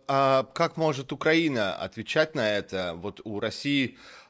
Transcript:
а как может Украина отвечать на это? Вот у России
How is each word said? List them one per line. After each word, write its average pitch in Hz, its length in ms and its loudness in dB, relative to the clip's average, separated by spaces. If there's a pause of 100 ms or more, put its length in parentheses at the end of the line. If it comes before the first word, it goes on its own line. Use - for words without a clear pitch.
а 135 380 4 (100)
как 170 220 0
может 151 360 -2
Украина 143 640 2
отвечать 156 600 -2
на 113 120 2
это? 92 480 -2
Вот 95 280 -10
у 101 160 -6
России 135 580 -2 (320)